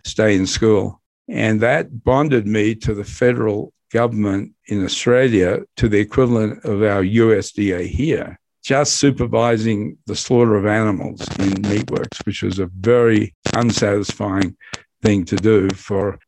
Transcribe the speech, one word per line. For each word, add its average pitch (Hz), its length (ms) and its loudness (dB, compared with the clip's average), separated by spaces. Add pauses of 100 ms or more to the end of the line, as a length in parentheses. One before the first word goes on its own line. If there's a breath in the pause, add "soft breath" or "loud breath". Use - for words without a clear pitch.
stay 107 300 2
in 95 120 2
school. 104 540 0 (280)
And 110 320 -2
that 143 420 -2
bonded 131 420 2
me 107 320 0
to 110 160 -4
the 101 120 -6
federal 117 680 -2 (200)
government 107 600 -2 (140)
in 101 180 -4
Australia 110 760 2 (160)
to 120 120 2
the 104 120 2
equivalent 117 640 0
of 107 180 -2
our 101 220 2
U 113 280 4
S 98 200 -2
D 101 180 -2
A 90 120 -2
here, 120 540 -4 (280)
just 139 300 0
supervising 113 1000 0 (100)
the - 100 -8
slaughter 120 400 2
of 98 100 0
animals 104 540 -2 (180)
in 98 140 0 (100)
meatworks, - 640 -4
which 101 160 -6
was 95 160 -4
a 92 120 -4 (100)
very 113 540 2 (200)
unsatisfying 101 1000 -2 (460 loud breath)
thing 101 240 2
to 101 100 -2
do 98 340 4
for 98 580 -4